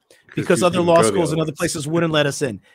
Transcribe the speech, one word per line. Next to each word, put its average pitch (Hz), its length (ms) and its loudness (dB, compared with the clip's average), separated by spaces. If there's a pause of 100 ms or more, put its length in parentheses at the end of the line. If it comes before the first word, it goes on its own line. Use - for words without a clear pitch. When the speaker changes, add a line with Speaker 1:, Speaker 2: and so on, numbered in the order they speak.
Speaker 1:
'Cause - 340 -12
Speaker 2:
Because 175 140 0
Speaker 1:
Jews 165 60 0
Speaker 2:
other 180 160 2
Speaker 1:
didn't 175 80 0
Speaker 2:
law 165 80 6
Speaker 1:
go 170 60 6
to 220 60 4
the 208 60 2
Speaker 2:
schools 170 160 0
Speaker 1:
other 156 60 -4
Speaker 2:
and 160 60 -2
other 156 100 -4
Speaker 1:
ones. 147 80 -14
Speaker 2:
places 160 280 -6
wouldn't 165 240 -2
let 151 140 2
us 139 160 -6
in. 117 180 -6 (160)